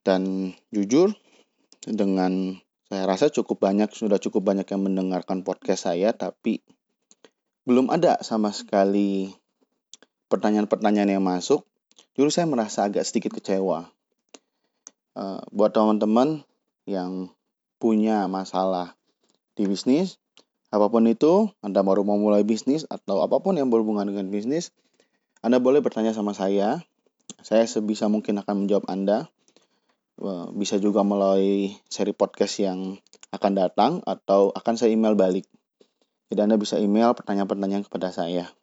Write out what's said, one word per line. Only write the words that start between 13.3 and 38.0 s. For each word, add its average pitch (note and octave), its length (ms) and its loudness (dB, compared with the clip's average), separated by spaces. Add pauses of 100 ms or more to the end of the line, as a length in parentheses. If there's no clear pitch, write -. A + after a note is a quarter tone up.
kecewa. F#2 560 -2 (1300)
Eh, F#2+ 200 -8 (120)
buat G#2 240 2
teman-teman A2 720 2 (340)
yang F#2 480 -8 (480)
punya G#2+ 480 2
masalah F#2+ 720 -4 (560)
di G2+ 160 -2
bisnis, C#3 480 0 (560)
apapun G#2+ 320 4
itu, D#3+ 400 4 (160)
Anda G2+ 160 -2
baru G2 240 2
mau G#2 160 0
mulai G#2 240 4
bisnis B2+ 480 -2
atau - 320 -4
apapun D#3+ 320 0
yang C#3 160 0
berhubungan A2 400 2
dengan G2 240 -6
bisnis, B2+ 400 -4 (720)
Anda B2+ 160 4
boleh C3 160 4
bertanya A2+ 320 0
sama G#2 240 -4
saya. G2+ 480 0 (560)
Saya A2+ 320 0
sebisa G#2+ 400 -2
mungkin G#2 320 -2
akan G2+ 240 -2
menjawab G2+ 240 0
Anda. G2 400 -2 (880)
Eh, F2+ 280 -8 (120)
bisa G2+ 240 -2
juga G2+ 240 2
melalui G2 800 2
seri G2+ 240 -4
podcast - 480 -2
yang F#2+ 400 -4 (320)
akan G2 240 0
datang G2 380 2 (100)
atau G2 480 2
akan A#2 240 -4
saya A#2 160 2
email A2 240 2
balik. F#2+ 320 2 (880)
Jadi G#2 160 2
Anda A2 80 4
bisa G#2 240 -2
email A2 320 2
pertanyaan-pertanyaan G2+ 720 -4
kepada - 240 -6